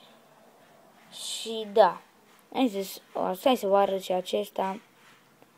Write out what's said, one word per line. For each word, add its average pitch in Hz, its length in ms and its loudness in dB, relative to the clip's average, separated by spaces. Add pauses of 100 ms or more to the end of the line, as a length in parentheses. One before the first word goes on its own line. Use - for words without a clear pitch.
(1120)
Și 220 640 -10
da, 196 280 6 (540)
am 269 120 2
zis, 196 360 -6 (120)
o, - 60 -4 (240)
hai 262 120 6
să 214 100 -6
vă 196 100 4
arăt 196 260 2
și 190 100 -4
acesta. 196 680 -4 (760)